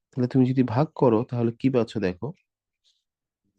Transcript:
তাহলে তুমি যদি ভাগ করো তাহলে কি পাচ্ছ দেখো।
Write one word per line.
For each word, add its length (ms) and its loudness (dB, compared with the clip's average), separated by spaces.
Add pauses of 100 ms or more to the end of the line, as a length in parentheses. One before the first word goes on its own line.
তাহলে 220 -4
তুমি 200 4
যদি 160 2
ভাগ 320 0
করো 300 2
তাহলে 280 -4
কি 180 -2
পাচ্ছ 280 -2
দেখো। 280 -4 (1300)